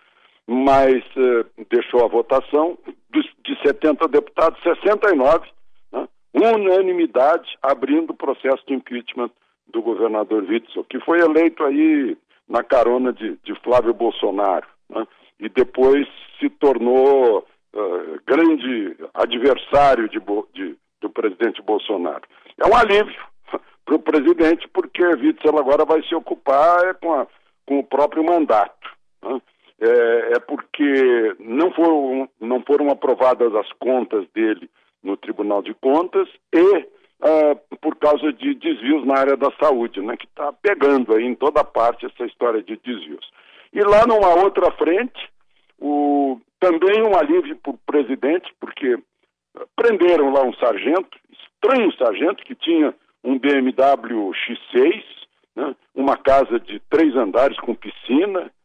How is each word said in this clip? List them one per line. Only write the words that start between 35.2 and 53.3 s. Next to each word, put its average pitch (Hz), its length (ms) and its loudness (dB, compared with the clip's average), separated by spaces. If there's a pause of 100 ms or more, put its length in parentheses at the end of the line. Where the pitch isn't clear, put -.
de 98 140 -12
Contas 175 520 -2 (260)
e, 175 340 4 (340)
ah, 151 340 2 (240)
por 156 160 -6
causa 147 380 0
de 135 220 -6
desvios 131 500 -2
na 135 140 0
área 135 180 0
da 131 140 -2 (100)
saúde, 117 400 -2
né, 110 160 -8
que - 100 -20
tá 147 240 -10
pegando 139 600 0
aí 110 100 2
em 123 120 -4
toda 151 280 0
parte 120 440 -2
essa 123 180 -12
história 113 380 -4
de 107 140 -12
desvios. 85 520 -14 (420)
E 202 100 -2
lá 208 260 4
numa 208 260 4 (100)
outra 190 280 2
frente, - 580 -4 (500)
o, 143 600 -2 (200)
também 185 440 2
um 214 120 2
alívio 160 420 0
pro 135 280 -12
presidente, 135 720 -2
porque - 380 -4 (800)
prenderam 175 580 2
lá 139 100 4
um 123 120 -2
sargento, 123 640 -2 (120)
estranho - 640 -2
sargento, 120 480 -2
que - 120 -16
tinha 156 400 0 (280)
um 131 140 -2